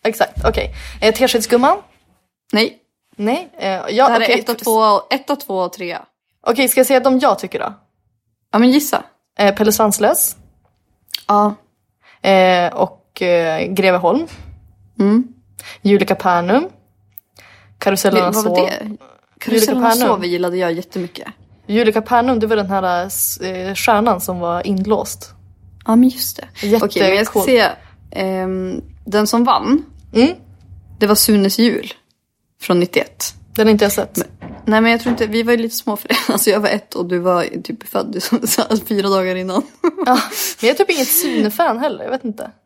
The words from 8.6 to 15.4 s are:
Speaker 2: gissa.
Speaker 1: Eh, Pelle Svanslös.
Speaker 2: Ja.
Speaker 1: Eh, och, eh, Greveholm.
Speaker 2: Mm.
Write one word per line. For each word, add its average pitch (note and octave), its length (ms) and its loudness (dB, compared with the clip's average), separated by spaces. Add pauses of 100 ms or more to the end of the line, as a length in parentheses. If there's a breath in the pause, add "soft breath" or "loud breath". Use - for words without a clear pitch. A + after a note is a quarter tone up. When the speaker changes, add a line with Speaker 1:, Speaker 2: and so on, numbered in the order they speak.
Speaker 2:
gissa. D4 320 0 (360)
Speaker 1:
Eh, G3+ 160 4
Pelle G#3+ 160 2
Svanslös. G#3 640 0 (920)
Speaker 2:
Ja. G#3 280 2 (760 soft breath)
Speaker 1:
Eh, F#3 440 4
och, - 480 -4
eh, E3+ 460 0
Greveholm. F#3 600 2 (720 loud breath)
Speaker 2:
Mm. A3+ 280 2 (540 loud breath)